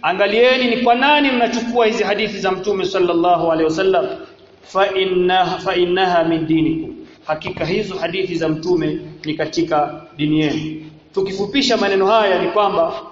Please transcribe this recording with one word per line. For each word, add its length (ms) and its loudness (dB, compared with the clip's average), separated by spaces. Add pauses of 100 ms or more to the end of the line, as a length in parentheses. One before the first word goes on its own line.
Angalieni 720 2
ni 60 -2
kwa 140 4
nani 360 4
mnachukua 540 0
hizi 180 0
hadithi 360 -2
za 120 0
Mtume 340 -2
sallallahu 680 2
alaihi 180 2
wasallam. 360 2 (580)
Fa 320 0
inna, 500 2
fa 300 -4
innaha 480 2
min 240 -2
dinikum. 480 0 (320)
Hakika 380 -6
hizo 300 -4
hadithi 400 -4
za 140 0
Mtume 500 0 (260)
ni 80 -4
katika 680 -2 (160)
dini 220 0
yenu. 460 -4 (280)
Tukifupisha 640 -2
maneno 280 2
haya 360 2
ni 60 -2
kwamba 460 0 (180)